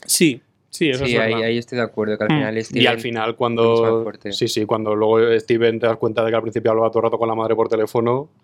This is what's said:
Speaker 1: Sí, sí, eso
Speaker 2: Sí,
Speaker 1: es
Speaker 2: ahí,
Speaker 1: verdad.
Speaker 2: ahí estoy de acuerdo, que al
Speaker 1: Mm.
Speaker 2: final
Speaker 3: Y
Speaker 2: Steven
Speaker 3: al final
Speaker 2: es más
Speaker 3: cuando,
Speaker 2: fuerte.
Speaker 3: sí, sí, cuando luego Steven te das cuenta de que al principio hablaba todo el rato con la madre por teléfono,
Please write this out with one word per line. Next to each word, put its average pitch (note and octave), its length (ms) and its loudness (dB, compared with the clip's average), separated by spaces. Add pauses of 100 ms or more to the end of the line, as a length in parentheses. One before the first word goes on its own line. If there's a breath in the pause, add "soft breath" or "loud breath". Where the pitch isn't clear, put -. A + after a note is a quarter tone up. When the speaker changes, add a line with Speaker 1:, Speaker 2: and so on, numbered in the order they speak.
Speaker 1:
Sí, D3 360 2 (280)
sí, D#3 200 -2
eso B2+ 160 -2
Speaker 2:
Sí, A#2+ 80 0
Speaker 1:
es A#2 60 2
Speaker 2:
ahí, A2 140 0
Speaker 1:
verdad. A2+ 140 -2
Speaker 2:
ahí A#2 100 0
estoy A#2+ 200 -8
de A#2 60 0
acuerdo, G#2+ 340 -4
que G#2+ 60 -2
al G#2+ 60 -2
Speaker 1:
Mm. D3+ 80 2
Speaker 2:
final A2 200 -2
Speaker 3:
Y A2+ 60 -4
Speaker 2:
Steven B2 240 2
Speaker 3:
al A#2 120 0
final A#2 220 -6
Speaker 2:
es A2+ 60 -2
más A#2 80 -6
Speaker 3:
cuando, A#2 640 2
Speaker 2:
fuerte. G#2 300 -10
Speaker 3:
sí, - 160 -2
sí, G#2+ 180 -2
cuando A2 300 0
luego A2+ 420 4
Steven A2+ 400 0
te A#2 80 0
das A2+ 100 2
cuenta A2+ 280 -2
de A2+ 60 0
que A2+ 60 0
al A2 60 0
principio A2+ 300 -2
hablaba A2+ 180 2
todo A2+ 100 0
el A2 40 -2
rato A#2 140 0
con A2+ 100 0
la A2+ 60 -2
madre A2 200 0
por A2+ 140 0
teléfono, A#2 640 -2 (140)